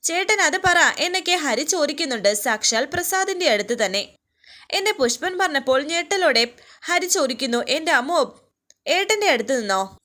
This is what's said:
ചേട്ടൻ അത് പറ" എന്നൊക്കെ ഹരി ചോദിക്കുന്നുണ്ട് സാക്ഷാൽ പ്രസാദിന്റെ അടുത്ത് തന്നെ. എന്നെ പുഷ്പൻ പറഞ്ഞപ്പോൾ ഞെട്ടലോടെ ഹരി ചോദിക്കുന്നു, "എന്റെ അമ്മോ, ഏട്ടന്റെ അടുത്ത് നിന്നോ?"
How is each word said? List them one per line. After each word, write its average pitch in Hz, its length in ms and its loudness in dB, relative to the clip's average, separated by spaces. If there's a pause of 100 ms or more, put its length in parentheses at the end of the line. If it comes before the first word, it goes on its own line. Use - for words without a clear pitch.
ചേട്ടൻ 381 380 0
അത് 330 160 2
പറ" 359 200 2 (200)
എന്നൊക്കെ 359 380 0
ഹരി 277 280 0
ചോദിക്കുന്നുണ്ട് 294 680 0
സാക്ഷാൽ 220 520 0
പ്രസാദിന്റെ 359 640 -2
അടുത്ത് 214 360 0
തന്നെ. 196 240 -4 (640)
എന്നെ 403 220 0
പുഷ്പൻ 339 440 -2
പറഞ്ഞപ്പോൾ 277 460 0
ഞെട്ടലോടെ 330 640 0 (380)
ഹരി 349 200 0
ചോദിക്കുന്നു, 254 640 -2
"എന്റെ 320 220 0
അമ്മോ, 269 480 0 (480)
ഏട്ടന്റെ 403 400 2
അടുത്ത് 247 340 0
നിന്നോ?" 190 440 -2